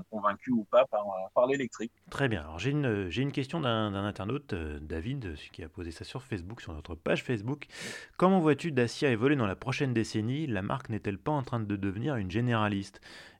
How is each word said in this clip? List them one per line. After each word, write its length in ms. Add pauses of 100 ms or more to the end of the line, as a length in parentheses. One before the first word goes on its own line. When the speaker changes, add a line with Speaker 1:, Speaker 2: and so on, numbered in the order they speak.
(100)
Speaker 1:
convaincus 420
ou 160
pas 160
par, 200
euh, 280
par 140
l'électrique. 460 (180)
Speaker 2:
Très 160
bien. 140
Alors, 180
j'ai 120
une, 380
j'ai 140
une 80
question 300
d'un, 300
d'un 120
internaute, 500
euh, 280
David, 440
euh, 100 (180)
qui 100
a 60
posé 220
ça 120
sur 180
Facebook, 400
sur 120
notre 220
page 280
Facebook. « 420 (520)
Comment 220
vois-tu 320
Dacia 380
évoluer 280
dans 100
la 80
prochaine 380
décennie ? 520
La 160
marque 280
n'est-elle 280
pas 140
en 120
train 180
de 160
devenir 400
une 120
généraliste ? » 720 (400)